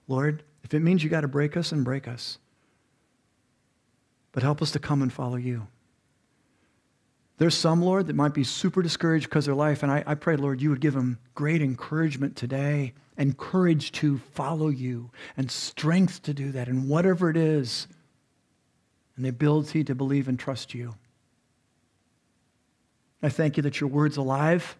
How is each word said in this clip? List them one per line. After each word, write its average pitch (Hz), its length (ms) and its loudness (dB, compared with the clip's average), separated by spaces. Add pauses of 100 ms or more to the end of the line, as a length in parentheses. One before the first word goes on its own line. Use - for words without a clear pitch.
Lord, 143 360 0 (200)
if - 120 -6
it 156 60 2
means 170 220 4
you 156 60 -2
gotta 156 180 0
break 147 300 0
us, 170 140 -2
then 151 120 0
break 131 240 -2
us. - 320 -12 (1900)
But 123 100 -2
help 147 180 0
us 156 120 0
to 151 60 -4
come 143 220 0
and 127 100 2
follow 123 260 -6
you. 123 300 -6 (1700)
There's 160 180 4
some, 165 260 4
Lord, 185 260 2
that 147 80 -2
might 147 180 2
be 143 100 2
super 185 380 0
discouraged 160 480 0
because 151 180 2
of 139 40 0
their 143 120 2
life, 147 180 0
and 143 80 0
I, 147 160 0
I 151 80 0
pray, 156 220 0
Lord, 139 240 -2
you 151 100 2
would 131 100 0
give 143 140 2
them 127 240 0 (160)
great 156 280 0
encouragement 139 760 -2
today 139 560 -2 (240)
and 139 200 0
courage 175 560 0
to 143 260 0
follow 156 500 -4
you 127 420 -4 (260)
and 131 140 -4
strength - 720 0
to 147 120 -4
do 139 180 -6
that 123 160 -4
and 131 200 0
whatever 175 420 4
it 160 60 0
is, 156 500 2 (1300)
and 127 80 -6
the 131 40 0
ability 147 560 2
to 135 100 -2
believe 135 340 0
and 127 100 0
trust - 360 -8
you. 120 200 -10 (2250)
I 156 60 2
thank 151 280 0
you 156 80 0
that 143 160 -2
your 143 80 0
word's 147 280 2
alive. 143 640 0